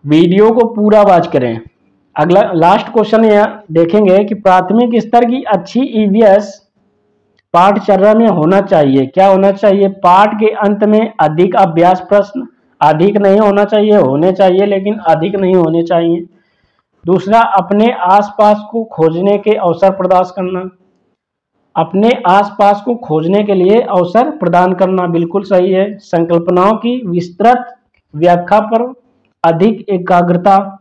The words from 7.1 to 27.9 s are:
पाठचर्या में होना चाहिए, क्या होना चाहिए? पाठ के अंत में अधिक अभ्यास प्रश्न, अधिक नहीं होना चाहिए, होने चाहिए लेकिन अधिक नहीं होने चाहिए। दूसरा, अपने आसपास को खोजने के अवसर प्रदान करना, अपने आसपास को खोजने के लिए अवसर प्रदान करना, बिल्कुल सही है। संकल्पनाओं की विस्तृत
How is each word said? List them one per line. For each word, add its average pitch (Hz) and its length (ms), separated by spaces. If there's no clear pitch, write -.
पाठचर्या 196 600
में 226 140
होना 180 340
चाहिए, 139 440
क्या 185 200
होना 196 260
चाहिए? 196 360
पाठ 196 460
के 214 240
अंत 208 260
में 214 360
अधिक 170 360
अभ्यास 180 520
प्रश्न, 202 380
अधिक 156 360
नहीं 202 240
होना 202 240
चाहिए, 208 320
होने 156 360
चाहिए 190 340
लेकिन 202 320
अधिक 165 280
नहीं 190 180
होने 165 280
चाहिए। 170 420
दूसरा, 190 360
अपने 202 520
आसपास 208 800
को 226 160
खोजने 175 520
के 208 140
अवसर 190 400
प्रदान 185 320
करना, 185 320
अपने 185 340
आसपास 202 560
को 240 160
खोजने 165 440
के 202 100
लिए 190 260
अवसर 196 580
प्रदान 180 360
करना, 185 340
बिल्कुल 170 360
सही 190 280
है। 190 140
संकल्पनाओं 175 760
की 233 200
विस्तृत 202 600